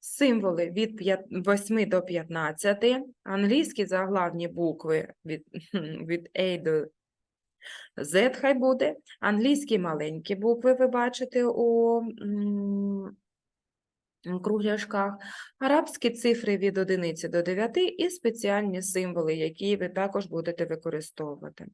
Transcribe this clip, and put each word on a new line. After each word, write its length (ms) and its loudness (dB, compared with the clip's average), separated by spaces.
Символи 680 0
від 260 -2
п'ят-, 480 -4
восьми 420 2
до 160 2
п'ятнадцяти, 1000 0
англійські 640 0
заглавні 640 -2
букви 600 -2
від, 200 -8
<laughs> 20 -20
від 280 -6
A 280 0
до 240 0
Z 440 2
хай 140 4
буде, 420 2
англійські 580 2
маленькі 560 -2
букви 380 4
ви 140 4
бачите 580 0
у, 540 4
м, 920 -2
кругляшках, 720 0
арабські 520 2
цифри 460 2
від 220 2
одиниці 500 0
до 140 2
дев'яти 440 0
і 240 0
спеціальні 720 0
символи, 520 0
які 420 0
ви 120 -2
також 380 -2
будете 380 -4
використовувати. 1080 -8